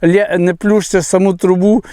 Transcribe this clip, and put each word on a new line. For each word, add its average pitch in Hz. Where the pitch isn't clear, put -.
лє-, 180
не 175
плюще 202
саму 190
трубу, 185